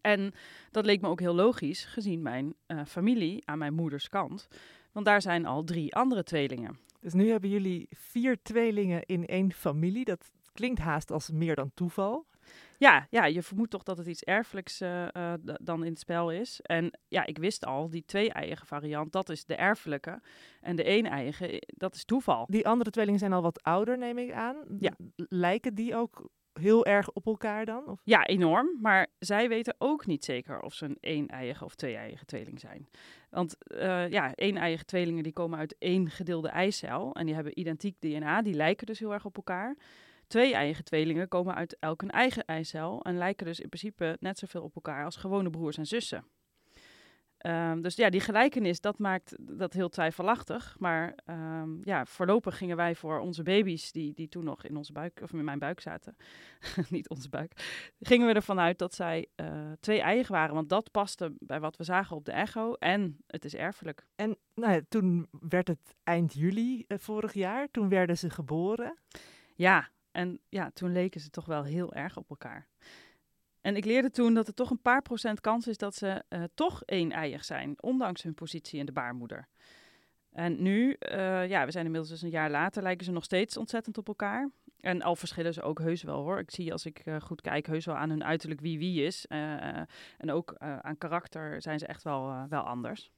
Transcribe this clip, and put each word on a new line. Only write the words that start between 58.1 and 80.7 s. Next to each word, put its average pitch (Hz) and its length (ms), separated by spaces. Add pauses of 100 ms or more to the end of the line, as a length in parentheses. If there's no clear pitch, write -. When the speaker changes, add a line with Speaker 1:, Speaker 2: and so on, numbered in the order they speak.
Speaker 1:
we 226 60
ervan 202 260
uit 175 180
dat 180 160
zij, 165 420
eh, 151 440
twee-eiig 214 480
waren. 156 280
Want 156 140
dat 208 220
paste 190 480
bij - 200
wat 156 180
we 170 60
zagen 180 320
op 147 100
de - 60
echo 220 420
en 180 440 (100)
het - 180
is 147 100
erfelijk. 165 500 (100)
Speaker 2:
En, 214 220 (180)
nou 220 180
ja, 160 160
toen 185 380 (220)
werd 180 180
het - 360
eind 170 300
juli, 220 540
eh, 202 100
vorig 214 360
jaar, 208 380
toen 208 180
werden 180 280
ze 175 120
geboren. 190 680 (580)
Speaker 1:
Ja, 180 340 (220)
en 180 280 (100)
ja, 180 240
toen 180 180
leken 180 300
ze 151 80
toch - 160
wel 151 180
heel 160 300
erg 156 240
op - 120
elkaar. 135 380 (920)
En 196 140
ik 202 100
leerde 247 260
toen 233 220
dat 226 140
er 208 60
toch 247 160
een 247 120
paar 247 200
procent 220 400
kans 226 260
is 220 100
dat 202 180
ze, 190 340
eh, 170 140 (100)
toch 349 320
een-eiig 160 600
zijn, 139 360
ondanks 240 420
hun 160 100
positie 156 460
in 143 60
de 139 60
baarmoeder. 123 560 (840)
En 170 300
nu, 214 320